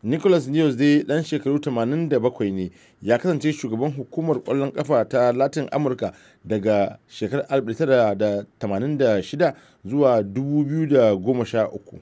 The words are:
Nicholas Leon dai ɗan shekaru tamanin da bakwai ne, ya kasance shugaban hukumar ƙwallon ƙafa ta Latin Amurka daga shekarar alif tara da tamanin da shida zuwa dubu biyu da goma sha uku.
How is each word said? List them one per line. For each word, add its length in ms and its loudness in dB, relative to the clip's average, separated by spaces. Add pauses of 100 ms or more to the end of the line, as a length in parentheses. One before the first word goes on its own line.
Nicholas 460 2
Leon 280 2
dai 280 4
ɗan 200 -2
shekaru 380 -2
tamanin 480 -2
da 100 2
bakwai 320 -2
ne, 200 -6 (280)
ya 200 2
kasance 340 0
shugaban 420 -4
hukumar 480 -4
ƙwallon 300 -2
ƙafa 340 0
ta 240 2
Latin 400 -2
Amurka 400 -2 (320)
daga 540 0 (100)
shekarar 440 -4
alif 260 -2
tara 380 2
da 260 0 (180)
tamanin 380 -4
da 240 2
shida 320 -2 (320)
zuwa 380 2
dubu 420 -2
biyu 240 -2
da 260 6
goma 300 0
sha 240 -2
uku. 320 -16